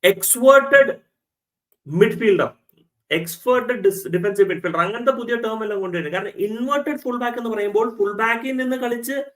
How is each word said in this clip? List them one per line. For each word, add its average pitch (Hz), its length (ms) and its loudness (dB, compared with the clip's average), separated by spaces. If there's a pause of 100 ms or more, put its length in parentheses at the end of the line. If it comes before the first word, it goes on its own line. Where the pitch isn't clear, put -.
exverted 269 840 4 (960)
midfielder, 180 600 2 (680)
exverted 233 640 -2
dis-, 185 380 0
defensive 196 320 2
midfielder. 170 280 -4
അങ്ങനത്തെ 226 360 0
പുതിയ 233 220 -2
ടേം 220 280 -4
എല്ലാം 208 180 -4
കൊണ്ടുവരും. 175 320 -4
കാരണം 190 160 -4
ഇൻവെർട്ടഡ് 269 720 -2
ഫുൾ 247 200 -4
ബാക്ക് 240 200 -4
എന്ന് 233 120 -6
പറയുമ്പോൾ 214 460 0
ഫുൾ 202 160 0
ബാക്കിൽ 233 440 -2
നിന്ന് 254 200 -2
കളിച്ച് 247 480 -4 (120)